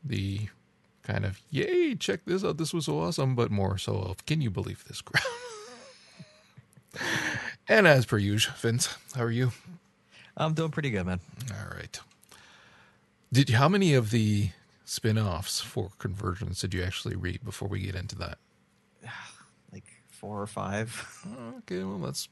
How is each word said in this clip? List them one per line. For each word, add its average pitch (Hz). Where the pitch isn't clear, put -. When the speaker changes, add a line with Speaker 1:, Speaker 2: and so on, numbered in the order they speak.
Speaker 1:
the 101
kind 104
of, 95
"Yay, 349
check -
this 190
out, 165
this 160
was 160
so 151
awesome," 151
but 117
more 98
so 104
of, 98
"Can 156
you 113
believe 92
this -
crap?" -
<laughs> 480
And 214
as 135
per 110
usual, 101
Vince, 117
how 127
are 117
you? 120
Speaker 2:
I'm 156
doing 160
pretty 139
good, 92
man. 92
Speaker 1:
All 101
right. -
Did, 127
how 127
many 190
of 117
the 104
spin-offs 104
for 98
Convergence 95
did 92
you 92
actually 92
read 92
before -
we 98
get 95
into 92
that? 85
Speaker 2:
<sighs> -
Like 101
four 104
or 104
five. 104
Speaker 1:
Okay, 185
well, 202
that's -